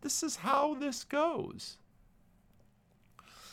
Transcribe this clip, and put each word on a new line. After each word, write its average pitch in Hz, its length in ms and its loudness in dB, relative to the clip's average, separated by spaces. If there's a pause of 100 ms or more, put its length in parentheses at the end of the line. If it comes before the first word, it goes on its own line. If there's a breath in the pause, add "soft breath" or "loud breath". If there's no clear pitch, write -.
this - 220 -2
is 311 140 -2
how 277 360 4
this 269 300 -4
goes. - 720 -2 (1800 loud breath)